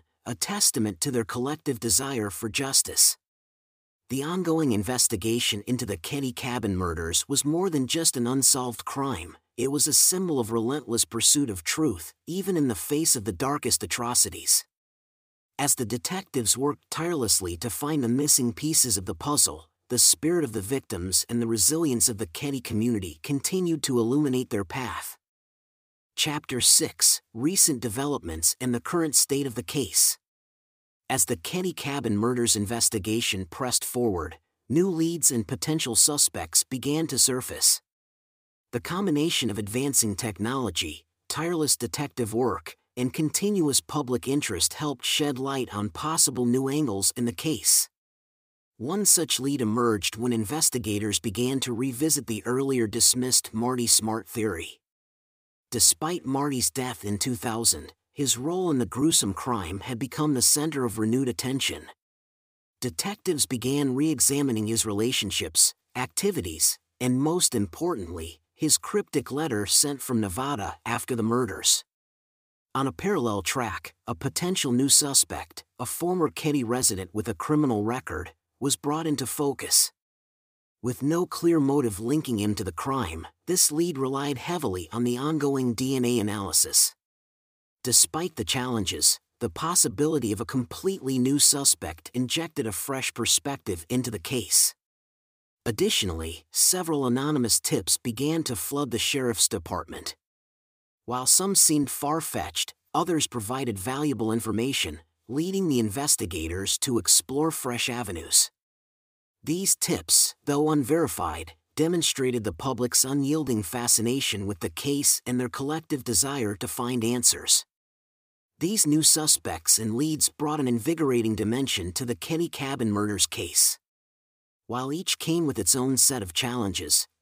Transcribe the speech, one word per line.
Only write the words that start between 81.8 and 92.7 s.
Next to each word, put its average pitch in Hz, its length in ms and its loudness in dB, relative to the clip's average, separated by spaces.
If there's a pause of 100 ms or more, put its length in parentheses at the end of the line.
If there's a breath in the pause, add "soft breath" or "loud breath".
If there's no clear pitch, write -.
linking 123 400 0
him 104 140 2
to 101 100 -4
the 92 80 -4
crime, 87 540 -4 (220)
this 185 240 4
lead 165 260 0
relied 135 400 -2
heavily 117 540 -4
on 117 120 0
the 120 140 2
ongoing 139 560 0
D 131 220 0
N 127 100 2
A 120 140 2
analysis. 101 720 0 (920)
Despite 156 520 2
the 107 100 -4
challenges, 110 720 0 (200)
the 117 100 -2
possibility 147 840 0
of 101 80 -2
a 117 60 -6
completely 135 720 -2
new 131 220 4
suspect 139 720 2
injected 127 540 -2
a 107 40 -2